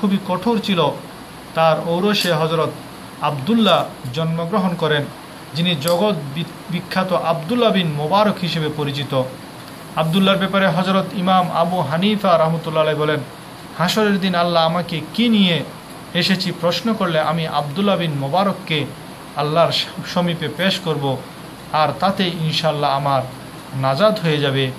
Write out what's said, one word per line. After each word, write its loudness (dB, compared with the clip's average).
খুবই 2
কঠোর 0
ছিল, 2
তার 4
ঔরসে 2
হযরত 2
আব্দুল্লাহ 4
জন্মগ্রহণ 0
করেন, 2
যিনি 0
জগৎ 2
বি-, -4
বিখ্যাত -2
আব্দুল্লাহ 2
বিন 0
মোবারক 2
হিসেবে -2
পরিচিত। -2
আব্দুল্লাহর 4
ব্যাপারে 2
হযরত 2
ইমাম 4
আবু 0
হানিফা 2
রাহমাতুল্লাহ 2
আলাইহি 2
বলেন, 2
"হাসরের 2
দিন 0
আল্লাহ 4
আমাকে 0
কি 2
নিয়ে 4
এসেছি 0
প্রশ্ন 0
করলে 0
আমি 0
আব্দুল্লাহ 0
বিন -2
মোবারককে 0
আল্লাহর 2
স-, -2
সমীপে 0
পেশ 0
করব, 0
আর 4
তাতে 2
ইনশাআল্লাহ 0
আমার 2
নাজাত 2
হয়ে 2
যাবে।" 2